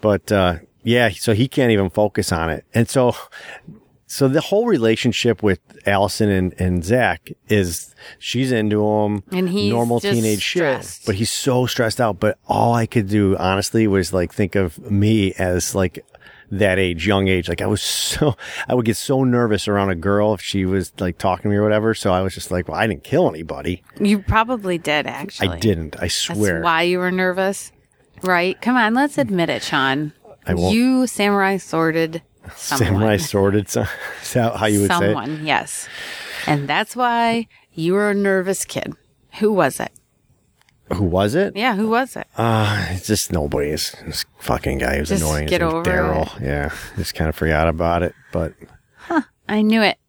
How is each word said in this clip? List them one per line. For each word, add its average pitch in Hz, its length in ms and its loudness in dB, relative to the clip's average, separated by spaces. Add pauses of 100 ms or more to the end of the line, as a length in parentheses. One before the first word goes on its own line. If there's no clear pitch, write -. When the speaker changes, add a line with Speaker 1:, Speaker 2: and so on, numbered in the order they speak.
Speaker 1:
But, 101 300 2
uh, 92 260 4 (260)
yeah, 117 280 4
so 107 240 0
he 120 140 2
can't 123 240 4
even 98 180 4
focus 107 420 0
on 82 180 0
it. 76 220 -6
And 113 160 2
so, 123 280 2 (880)
so - 220 2
the 135 120 2
whole 214 260 0
relationship 117 760 2
with 98 160 2 (280)
Allison 101 440 2
and, 92 280 0
and 90 260 0
Zach 104 460 0 (180)
is 95 460 0 (240)
she's 127 340 -2
into 107 340 2
him, 104 360 0 (100)
Speaker 2:
And 185 160 -2
he's 202 240 0
Speaker 1:
normal 117 280 0
Speaker 2:
just - 140 0
Speaker 1:
teenage 110 280 2
shit, - 180 -2 (240)
Speaker 2:
stressed. - 220 -12
Speaker 1:
but 101 100 0
he's 110 140 -2
so 127 360 0
stressed 113 340 -2
out. 107 200 0
But 107 260 0
all 113 280 2
I 113 120 2
could 107 220 0
do, 98 300 4
honestly, 98 480 2
was, 95 260 2
like, 90 200 0
think 98 220 -2
of 95 360 -2
me 101 440 2
as, 90 400 -2
like, 92 300 -2 (460)
that 95 280 2
age, 87 280 0
young 98 220 4
age. 92 200 0
Like, 85 120 -4
I 95 60 -4
was 101 160 0
so, - 540 -2 (320)
I 113 60 0
would 123 120 2
get 110 100 0
so 135 280 0
nervous 120 440 0
around 101 220 2
a 95 60 0
girl 101 360 2
if 98 80 -4
she 98 240 -2
was, 92 360 -2
like, 90 180 -4
talking 92 240 -2
to 107 80 -2
me 101 60 2
or 104 60 2
whatever. 107 300 2
So 104 200 0
I 90 100 2
was 95 120 -4
just - 160 -12
like, 90 180 -2
"Well, 80 100 -6
I 107 80 -8
didn't 90 180 -6
kill 156 240 0
anybody." 80 540 -8 (180)
Speaker 2:
You 208 200 2
probably 202 580 -2
did, 151 280 -2
actually. 123 440 -6
Speaker 1:
I 82 80 -8
didn't. 85 420 -2
I 87 80 -4
swear. 101 460 -2
Speaker 2:
That's 82 100 -4
why 165 180 2
you 180 180 0
were 180 100 0
nervous, 185 600 -2 (520)
right? 185 400 0
Come 254 160 2
on, 220 160 2
let's 285 240 0
admit 196 320 0
it, 120 120 -4
Sean. 143 520 0 (320)
Speaker 1:
I - 80 0
won't. 90 200 2
Speaker 2:
You 254 320 4
samurai 202 520 2
sworded 165 640 -2 (160)
Speaker 1:
<laughs> - 180 -18
Samurai 127 320 0
Speaker 2:
someone. 104 300 4
Speaker 1:
sworded 98 500 0
so-, 120 140 -2 (220)
<laughs> - 180 -12
is - 100 -12
that 117 240 0
how 104 80 -2
you 104 160 4
would 101 100 2
say - 60 2
it? - 20 0 (160)
Speaker 2:
Someone, 151 300 -8
yes. - 420 -2 (600)
And 143 200 0
that's 175 300 -2
why 233 500 0 (280)
you 165 180 0
were 208 180 2
a 202 40 0
nervous 190 500 0
kid. - 300 -8 (460)
Who 214 120 4
was 165 280 2
it? - 120 -6 (1000)
Speaker 1:
Who 95 100 0
was 95 300 2
it? 196 200 0
Speaker 2:
Yeah, 220 220 0
who 214 140 -2
was 247 260 -2
it? - 100 -12 (120)
Speaker 1:
Uh, 107 540 0
it's 92 140 -8
just 107 240 0
nobody. 73 380 -2
It's 78 220 -4 (160)
this 78 180 -8 (140)
fucking - 400 -2
guy 67 180 0
who's - 140 -2
Speaker 2:
Just 196 120 0
Speaker 1:
annoying. 76 240 0
Speaker 2:
get 170 140 0
Speaker 1:
His 170 100 0
name's 165 160 -2
Speaker 2:
over - 120 0
Speaker 1:
Daryl. 156 420 -2
Speaker 2:
it. - 60 -8
Speaker 1:
Yeah, 71 240 -2 (260)
just 90 160 -6
kinda 78 220 -2
forgot 80 340 2
about 85 340 0
it, 87 120 -2 (180)
but 82 220 -4 (420)
Speaker 2:
Huh, - 240 -2 (260)
I 214 140 2
knew 214 220 4
it. 196 160 2 (100)